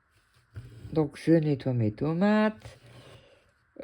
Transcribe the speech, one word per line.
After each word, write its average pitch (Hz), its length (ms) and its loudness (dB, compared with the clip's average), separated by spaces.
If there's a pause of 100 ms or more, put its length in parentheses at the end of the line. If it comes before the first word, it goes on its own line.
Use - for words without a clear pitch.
(920)
donc 151 300 -2
je 156 100 2
nettoie 151 400 2
mes 113 200 0
tomates. 202 840 0 (1040)